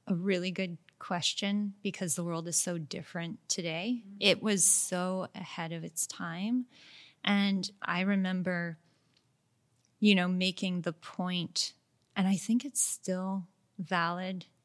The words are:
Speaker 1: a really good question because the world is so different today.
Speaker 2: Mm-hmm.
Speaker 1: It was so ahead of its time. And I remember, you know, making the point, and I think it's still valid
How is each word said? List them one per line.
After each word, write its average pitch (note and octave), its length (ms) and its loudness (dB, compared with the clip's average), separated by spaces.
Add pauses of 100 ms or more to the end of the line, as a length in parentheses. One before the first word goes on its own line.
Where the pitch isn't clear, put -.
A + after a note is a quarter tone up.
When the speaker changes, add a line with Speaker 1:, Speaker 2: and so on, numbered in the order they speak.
Speaker 1:
a G3 80 0
really F3+ 360 2
good F3 260 -2 (220)
question G3+ 840 0
because F#3 320 -2
the F3 100 -2
world E3 240 -4
is E3+ 80 -2
so F3 220 0
different E3 600 -8 (100)
today. F3+ 560 -2
Speaker 2:
Mm-hmm. G3 160 -16
Speaker 1:
It G3 220 6
was G3+ 220 4
so F#3 680 2
ahead E3 380 -8
of E3 120 -6
its - 220 -6
time. G3+ 600 -2 (580)
And G3+ 460 2 (120)
I F3 180 0
remember, F#3 800 0 (1200)
you G#3 140 8
know, F3+ 140 4
making F#3 540 0
the E3 100 -2
point, - 800 -4 (440)
and F#3+ 100 4
I G3 100 4
think A3+ 280 0
it's C#4 180 -4
still F#3 640 -4 (320)
valid F3+ 680 -2 (180)